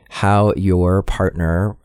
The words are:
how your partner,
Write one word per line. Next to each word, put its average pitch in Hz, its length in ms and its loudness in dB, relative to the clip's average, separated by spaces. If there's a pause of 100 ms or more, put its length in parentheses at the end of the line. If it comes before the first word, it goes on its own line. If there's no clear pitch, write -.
(100)
how 101 460 2
your 90 460 2
partner, 87 840 -2